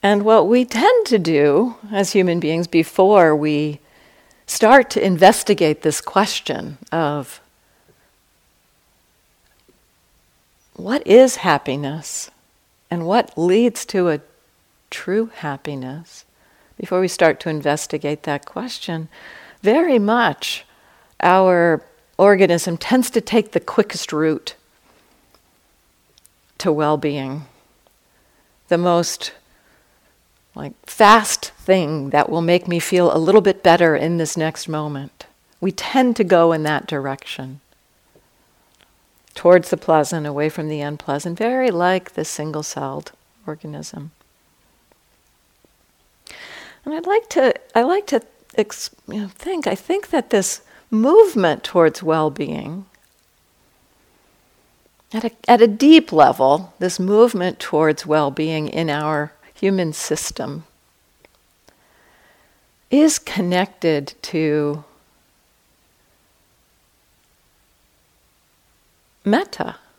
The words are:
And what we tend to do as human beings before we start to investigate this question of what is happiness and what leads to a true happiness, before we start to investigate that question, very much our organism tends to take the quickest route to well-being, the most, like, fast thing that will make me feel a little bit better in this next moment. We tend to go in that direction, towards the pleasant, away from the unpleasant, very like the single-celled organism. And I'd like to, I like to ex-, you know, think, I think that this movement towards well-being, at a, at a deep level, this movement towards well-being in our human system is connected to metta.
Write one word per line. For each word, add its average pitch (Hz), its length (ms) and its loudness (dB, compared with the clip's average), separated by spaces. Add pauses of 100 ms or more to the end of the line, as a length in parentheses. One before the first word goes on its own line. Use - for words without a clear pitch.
And 202 200 2
what 214 240 4
we 247 180 2
tend 415 420 2
to 226 120 2
do 160 560 2 (160)
as 196 220 -2
human 180 260 2
beings 170 260 -2
before 175 720 4
we 151 440 -2 (680)
start 254 440 4
to - 140 -2
investigate 180 800 2
this 151 180 -2
question - 800 -4 (120)
of 147 480 -4 (3250)
what 180 320 -6
is 247 320 6
happiness 147 920 -4 (580)
and 170 160 -6
what 208 320 -2
leads 214 480 2
to 180 240 0
a 151 120 -2 (680)
true 220 460 -4
happiness, 143 880 -12 (520)
before - 220 -4
we 185 80 0
start 165 340 2
to - 80 -8
investigate 147 720 -4
that 143 240 -8
question, 175 600 -10 (540)
very 269 380 2
much 214 680 -2 (560)
our 175 640 2 (320)
organism 185 600 4
tends 247 340 0
to 233 100 0
take 220 300 -2
the 170 80 0
quickest - 520 -4
route 156 440 -4 (2000)
to 180 140 -2
well-being, 147 720 -2 (1200)
the 175 100 0
most, 175 560 -2 (1200)
like, 139 180 -14 (120)
fast - 680 4
thing 156 580 -2
that 147 200 2
will 170 120 -2
make 175 260 0
me 170 120 -2
feel 175 360 0
a 160 40 0
little 190 220 4
bit 190 200 0
better 170 340 4
in 170 220 -2
this 156 180 -4
next 160 320 -6
moment. 151 580 -10 (340)
We 185 120 -4
tend 247 440 0
to 233 80 0
go 170 280 4
in 160 120 -2
that 151 240 -4
direction, 139 760 -10 (1700)
towards 175 360 4
the 180 80 -2
pleasant, 156 500 -2
away 147 220 -4
from 151 180 -10
the 151 140 -8
unpleasant, 147 560 -8
very 254 340 -2
like 180 420 -2
the 156 120 -8
single-celled 151 840 -10 (360)
organism. 151 640 -14 (2750)
And 302 120 -8
I'd 339 100 -10
like 427 240 -2
to, 262 240 2 (220)
I 226 80 2
like 381 240 -2
to 233 140 -2 (340)
ex-, - 340 -6 (180)
you 214 140 -10
know, 202 80 -10
think, 339 380 -8
I 190 80 -4
think 392 340 -6
that - 220 -2
this - 300 -2 (280)
movement 226 720 4
towards 165 400 2
well-being, 156 840 -4 (2250)
at 226 100 -6
a, 233 80 -4 (160)
at 233 140 6
a 233 60 6
deep 302 440 6
level, 143 680 2
this 180 200 -6
movement 202 600 2
towards 151 460 -2
well-being 156 600 -2
in 165 220 -4
our 151 420 -4 (220)
human 185 400 -2
system - 720 -8 (2250)
is 294 300 2
connected 175 1040 -4
to 151 600 -4 (4000)
metta. - 520 -4 (240)